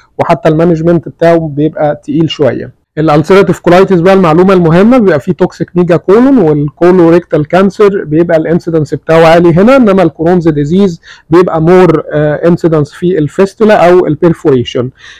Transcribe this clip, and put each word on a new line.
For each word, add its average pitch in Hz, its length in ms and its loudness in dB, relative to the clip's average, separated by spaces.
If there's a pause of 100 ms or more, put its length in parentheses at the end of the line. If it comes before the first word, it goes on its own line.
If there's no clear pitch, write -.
(200)
وحتى 165 300 -2
المانجمنت 165 600 -2
بتاعه 165 460 -2
بيبقى 147 480 -4
تقيل 151 260 -4
شويه. 123 540 -6 (140)
الالسيراتيف 160 640 0
كولايتس 185 400 2
بقى 185 140 2
المعلومه 185 400 2
المهمه، 185 440 2
بيبقى 185 220 0
فيه 185 120 -8
توكسيك - 440 -6
ميجا 175 220 0
كولون، 247 400 2
والكولوريكتال 165 1080 0
كانسر 196 560 0
بيبقى 165 340 -2
الانسيدنس 160 560 -4
بتاعه 165 320 0
عالي 170 280 2
هنا، 214 220 2
انما 196 280 2
الكرونز 165 460 -2
ديزيز 165 520 -2 (280)
بيبقى 165 320 2
مور، 170 420 2 (100)
آه، 151 340 -2
انسيدنس 160 440 -2
في 180 260 -4
الفيستولا 180 720 0
او 180 180 2
البيرفوريشن. 139 800 -2 (300)